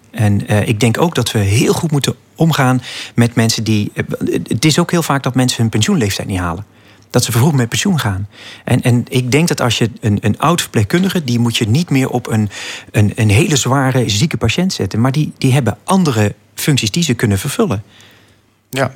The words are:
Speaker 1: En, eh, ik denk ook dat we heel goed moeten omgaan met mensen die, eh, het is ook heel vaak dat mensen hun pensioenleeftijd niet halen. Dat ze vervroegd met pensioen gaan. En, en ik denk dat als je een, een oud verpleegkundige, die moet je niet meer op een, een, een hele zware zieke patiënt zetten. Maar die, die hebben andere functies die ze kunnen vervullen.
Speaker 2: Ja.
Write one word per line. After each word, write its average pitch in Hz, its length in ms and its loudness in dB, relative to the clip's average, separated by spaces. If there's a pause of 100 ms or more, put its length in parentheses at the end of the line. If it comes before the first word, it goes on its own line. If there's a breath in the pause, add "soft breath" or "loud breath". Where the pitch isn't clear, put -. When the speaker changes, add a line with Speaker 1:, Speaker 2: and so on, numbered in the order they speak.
(100)
Speaker 1:
En, 104 380 0
eh, 104 200 0
ik 107 120 0
denk 117 200 2
ook 170 140 0
dat 120 180 -2
we 117 60 0
heel 107 340 2
goed 165 180 -2
moeten 131 240 0 (200)
omgaan 139 480 2 (320 loud breath)
met 117 200 2
mensen 113 300 0
die, 107 300 0
eh, - 100 -4 (420)
het - 180 -4
is 156 140 0
ook 175 120 0
heel 170 120 2
vaak 139 200 -2
dat 127 120 -2
mensen 127 260 0
hun 113 100 2
pensioenleeftijd 113 580 0
niet 95 100 -4
halen. 90 260 -6 (460 soft breath)
Dat - 140 2
ze - 60 -4
vervroegd 139 260 2
met 120 120 2
pensioen 180 320 0
gaan. 101 280 -4 (360 loud breath)
En, 120 180 0
en 120 260 2
ik 127 220 -2
denk 151 180 2
dat - 120 -2
als 120 180 0
je 113 120 0 (100)
een, 104 200 0
een 104 180 0
oud 160 220 0
verpleegkundige, 175 640 0
die 120 140 0
moet 117 180 0
je 113 120 0
niet 135 220 0
meer 135 180 2
op 123 200 -4
een, 107 220 0 (400 loud breath)
een, 104 240 2
een 107 160 2
hele 147 260 2
zware 127 520 0
zieke 104 280 0
patiënt 175 360 0
zetten. 107 280 -2
Maar 131 120 2
die, 151 260 -2
die 131 140 2
hebben 120 320 0
andere 139 500 2 (200)
functies - 360 0
die 170 120 -2
ze 139 120 0
kunnen 101 240 0
vervullen. 139 440 -2 (880 soft breath)
Speaker 2:
Ja. 131 260 -2